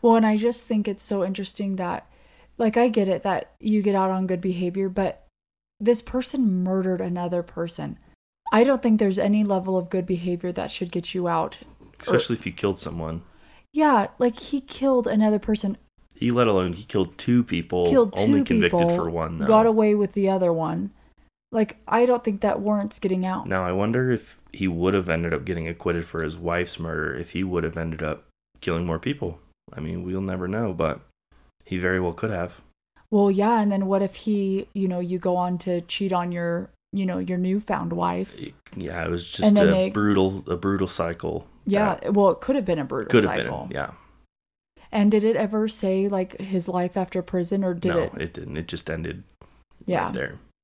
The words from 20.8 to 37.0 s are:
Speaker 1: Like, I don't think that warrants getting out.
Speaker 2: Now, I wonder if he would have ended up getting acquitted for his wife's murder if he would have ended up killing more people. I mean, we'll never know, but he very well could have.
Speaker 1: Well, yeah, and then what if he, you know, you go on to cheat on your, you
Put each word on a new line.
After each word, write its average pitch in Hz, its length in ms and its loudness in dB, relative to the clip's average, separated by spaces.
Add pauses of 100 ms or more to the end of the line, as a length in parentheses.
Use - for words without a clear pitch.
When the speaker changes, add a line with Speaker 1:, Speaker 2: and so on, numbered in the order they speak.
Speaker 1:
Like, 220 240 0 (100)
I 233 200 4
don't 247 180 2
think 202 160 -2
that 202 200 0
warrants 208 380 -2
getting 185 280 0
out. 185 200 -4
Speaker 2:
Now, 92 180 0
I 90 80 0
wonder 113 380 2
if - 300 -4 (120)
he 95 140 -2
would 90 280 2
have 92 140 2
ended 82 260 0
up 71 100 -4
getting 85 240 -4
acquitted 85 380 -2
for 82 160 -6
his 80 140 -6
wife's 85 420 -4
murder 78 360 -4
if 82 160 -10
he 87 140 -2
would 87 200 -2
have 82 120 -4
ended 82 260 -6
up 78 220 -6 (360)
killing 87 260 -2
more 82 120 -2
people. 92 400 -6 (340)
I - 80 -12
mean, 87 240 -8
we'll 92 180 -4
never 92 260 -4
know, 107 240 -4
but 82 280 -2 (640)
he 92 140 -4
very 92 220 0
well 87 140 -2
could 113 160 -6
have. 87 300 -6 (500)
Speaker 1:
Well, 202 200 4
yeah, 208 300 2
and 208 100 2
then 196 160 0
what 196 160 2
if 190 140 -4
he, 196 580 -2
you 190 140 0
know, 180 120 -2
you 180 180 -4
go 180 180 0
on 180 220 0
to 175 240 -2
cheat 190 300 -4
on 175 200 -2
your, 170 380 -4 (220)
you 196 140 0